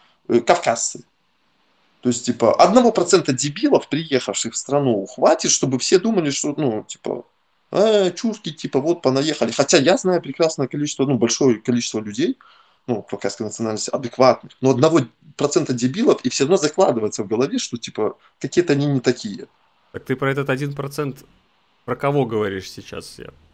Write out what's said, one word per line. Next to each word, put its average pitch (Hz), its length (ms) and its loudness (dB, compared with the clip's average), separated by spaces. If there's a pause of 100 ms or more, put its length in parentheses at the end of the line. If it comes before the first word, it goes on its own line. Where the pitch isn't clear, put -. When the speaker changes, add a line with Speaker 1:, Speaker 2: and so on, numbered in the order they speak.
(280)
Speaker 1:
э, 117 120 4
кавказцы. - 640 0 (960)
То - 80 -2
есть, 120 180 -2
типа, 117 280 2
одного 220 380 6
процента 175 400 2
дебилов, 147 560 0
приехавших 139 680 -2
в - 20 -8
страну, 127 500 0
хватит, 160 440 0
чтобы 131 280 0
все 170 200 4
думали, 185 320 0
что, 147 260 -4
ну, 110 320 -2
типа, - 360 -10 (480)
«Э, 202 400 2
чурки, 208 400 -6
типа, 143 280 -2
вот, 170 220 -2
понаехали». 135 480 0
Хотя 143 280 2
я 160 180 4
знаю 180 260 0
прекрасное 147 460 -2
количество, 147 380 -4
ну, 135 120 2
большое 110 420 2
количество 120 400 -2
людей, 113 380 -4 (480)
ну, 110 160 -4
кавказской - 400 -6
национальности, 107 480 -6
адекватных. 123 680 2
Но 131 100 4
одного 151 300 4 (360)
процента 143 380 0
дебилов, 131 480 2
и 127 80 -2
все - 140 0
равно 165 120 2
закладывается 143 680 0
в - 20 -12
голове, 131 320 -2
что, - 180 -8
типа, - 400 -6 (240)
какие-то 160 340 -2
они 143 120 0
не 143 140 0
такие. 120 460 -4 (460)
Speaker 2:
Так - 120 -14
ты 131 120 -4
про 135 140 -2
этот 135 200 -4
один 139 240 -4
процент 143 500 -8 (600)
про 123 120 -6
кого 143 300 0
говоришь 104 440 -4
сейчас? - 480 -16
Я - 80 -16 (280)